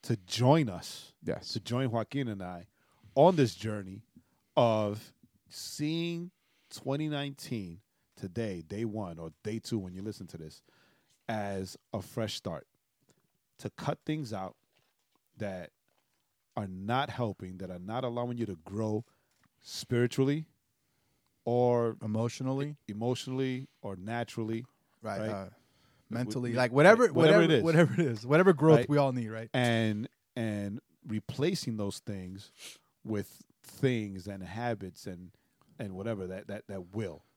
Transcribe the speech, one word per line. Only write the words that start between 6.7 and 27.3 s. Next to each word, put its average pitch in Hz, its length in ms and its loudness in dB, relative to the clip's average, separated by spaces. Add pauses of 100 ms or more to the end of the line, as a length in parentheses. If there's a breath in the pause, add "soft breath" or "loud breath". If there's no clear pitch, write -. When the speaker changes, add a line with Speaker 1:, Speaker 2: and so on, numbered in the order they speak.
Speaker 1:
twenty 147 360 -4
nineteen 131 720 -8 (360)
today, 95 500 -6
day 101 200 -4
one 98 340 -6
or 82 120 -10 (120)
day 110 160 -6
two - 200 -6
when 92 140 -8
you 95 80 -12
listen 104 260 -10
to 85 100 -16
this, 78 240 -16 (680)
as 101 480 -4 (160)
a 101 100 -4
fresh - 340 -4
start, 82 300 -8 (920)
to 104 140 -8
cut - 340 -4
things 156 260 -6
out 95 240 -8 (840)
that 95 340 -8 (840)
are 104 100 -4
not 107 420 -2
helping, 95 500 -6
that 92 120 -10
are 90 80 -10
not 110 240 -6
allowing 120 340 -4
you 117 80 -4
to 95 200 -8
grow 107 400 -4 (560)
spiritually 135 840 0 (1000)
or 120 580 4
Speaker 2:
Emotionally. 131 720 -2 (120)
Speaker 1:
e-, 107 40 -10
emotionally 127 800 -4 (120)
or 98 140 -8
naturally. 113 680 -6 (360)
Speaker 2:
Right. 107 200 -6
Speaker 1:
Right? 110 80 -4
Speaker 2:
Uh, 98 160 -6
Speaker 1:
With 98 60 -16 (580)
Speaker 2:
mentally, 123 420 -4
Speaker 1:
me, 120 60 0
Speaker 2:
like, 123 160 2
whatever, 196 300 10
Speaker 1:
right, 190 100 4
whatever 160 260 8